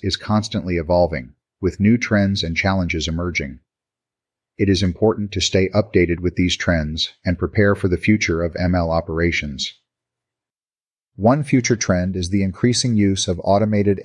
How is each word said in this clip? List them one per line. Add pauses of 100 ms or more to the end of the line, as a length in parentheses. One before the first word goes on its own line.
is
constantly
evolving, (260)
with
new
trends
and
challenges
emerging. (960)
It
is
important
to
stay
updated
with
these
trends (140)
and
prepare
for
the
future
of
M
L
operations. (1400)
One
future
trend
is
the
increasing
use
of
automated